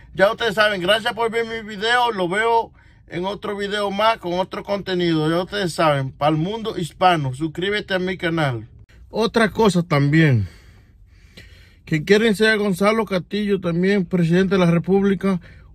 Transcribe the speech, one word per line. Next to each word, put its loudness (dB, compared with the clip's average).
ya 4
ustedes -2
saben, 0
gracias 0
por -2
ver -2
mi -8
video, 0
lo -2
veo 0
en -8
otro -8
video -4
más 0
con -6
otro -4
contenido. -2
Ya 0
ustedes -6
saben, 0
para 0
el 0
mundo -4
hispano, 0
suscríbete -4
a 0
mi -4
canal. -2
Otra 0
cosa 2
también, 2
que -4
quieren 4
ser 2
a 2
Gonzalo 0
Castillo -2
también, 0
presidente 2
de 4
la 4
República, 2